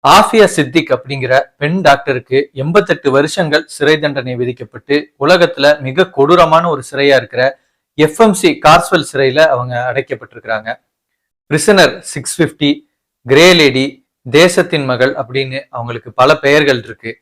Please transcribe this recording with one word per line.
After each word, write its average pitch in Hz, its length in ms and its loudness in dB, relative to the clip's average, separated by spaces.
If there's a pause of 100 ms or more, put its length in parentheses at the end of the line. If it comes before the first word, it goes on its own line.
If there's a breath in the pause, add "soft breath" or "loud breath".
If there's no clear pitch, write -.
ஆஃபியா 208 420 4
சித்திக் 151 460 -2
அப்படிங்கிற 131 420 -4 (240)
பெண் 156 240 -4
டாக்டருக்கு 135 560 0 (160)
எண்பத்தெட்டு 165 580 -2
வருஷங்கள் 151 560 0
சிறை 151 320 0
தண்டனை 135 360 -6
விதிக்கப்பட்டு, 123 600 -6 (240)
உலகத்துல 165 460 2 (140)
மிக 139 300 -2
கொடூரமான 160 600 2
ஒரு 139 140 -6
சிறையா 139 320 0
இருக்கிற 127 280 -2 (540)
எஃப் 151 240 0
எம் 214 120 4
சி 175 160 0 (100)
கார்ஸ்வெல் 160 500 2
சிறையில 135 380 -2
அவங்க 127 320 -4
அடைக்கப்பட்டிருக்கிறாங்க. 117 920 -8 (800)
பிரிசனர் 165 480 2
சிக்ஸ் - 360 -12
ஃபிஃப்டி, 151 360 -2 (540)
கிரே 143 280 4
லேடி, 135 320 2 (400)
தேசத்தின் 165 600 2
மகள் 127 300 0
அப்படின்னு 131 440 -8 (100)
அவங்களுக்கு 120 420 -12
பல 139 240 2
பெயர்கள் 139 480 0
இருக்கு. 113 280 -16 (100)